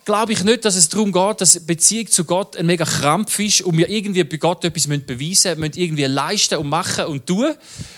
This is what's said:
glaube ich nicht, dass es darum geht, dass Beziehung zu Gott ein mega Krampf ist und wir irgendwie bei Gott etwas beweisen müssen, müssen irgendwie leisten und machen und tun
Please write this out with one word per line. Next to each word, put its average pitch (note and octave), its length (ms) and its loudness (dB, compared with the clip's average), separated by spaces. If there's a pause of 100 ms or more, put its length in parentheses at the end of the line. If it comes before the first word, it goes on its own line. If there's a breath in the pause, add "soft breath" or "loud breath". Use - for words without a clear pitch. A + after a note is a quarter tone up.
glaube G#3+ 280 0
ich F3 100 -2
nicht, A3+ 220 2
dass G3+ 100 2
es F3 140 4
darum G3+ 240 0
geht, F#3 280 2
dass F3 240 2
Beziehung F#3+ 460 0
zu F3 140 2
Gott F3+ 320 -2
ein E3 100 -2
mega E3+ 200 2
Krampf D#3 520 0
ist G#3 220 2
und E3+ 160 0
wir E3+ 120 4
irgendwie G3 360 0
bei D3 140 -6
Gott G#3+ 260 0
etwas D#3+ 240 -2
beweisen D3+ 720 -2
müssen, - 0 -
müssen D3+ 180 -4
irgendwie D#3 280 0
leisten D3+ 500 0
und C#3+ 140 -4
machen G#3 340 -2
und C#3+ 220 -6
tun B3 280 0 (440 loud breath)